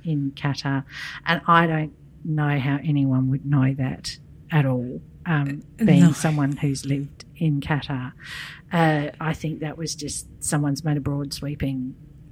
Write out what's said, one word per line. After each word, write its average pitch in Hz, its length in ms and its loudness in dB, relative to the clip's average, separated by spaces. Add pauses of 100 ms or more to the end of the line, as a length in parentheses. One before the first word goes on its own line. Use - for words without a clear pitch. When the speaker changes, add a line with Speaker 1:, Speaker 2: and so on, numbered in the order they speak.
Speaker 1:
in 143 320 -2
Qatar. 139 480 -2 (420)
And 165 220 2
I 170 180 8
don't 156 280 -2 (320)
know 151 340 2
how 139 240 0
anyone 135 460 2
would 139 160 -2
know 139 300 4
that - 420 -6 (340)
at 151 140 4
all, 127 360 -2 (240)
um, 143 380 -2 (160)
Speaker 2:
Uh, 226 60 2
Speaker 1:
being 175 160 8
Speaker 2:
no. 170 100 10
Speaker 1:
someone 147 460 0
who's 139 280 -2
lived 139 380 -4 (140)
in 151 240 0
Qatar. 135 520 -4 (580)
Uh, 156 380 2 (100)
I 160 140 -2
think 156 260 -6
that 151 180 -8
was 160 180 -6
just - 320 -10 (120)
someone's 147 440 -2
made 147 140 0
a 139 40 -2
broad 143 320 -6
sweeping 135 640 -6 (360)